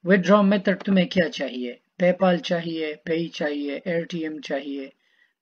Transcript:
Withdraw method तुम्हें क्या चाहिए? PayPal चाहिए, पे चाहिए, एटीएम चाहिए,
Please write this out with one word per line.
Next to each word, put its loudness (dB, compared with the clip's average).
Withdraw 6
method 2
तुम्हें 4
क्या 2
चाहिए? -8
PayPal 2
चाहिए, -4
पे -4
चाहिए, -4
एटीएम -4
चाहिए, -8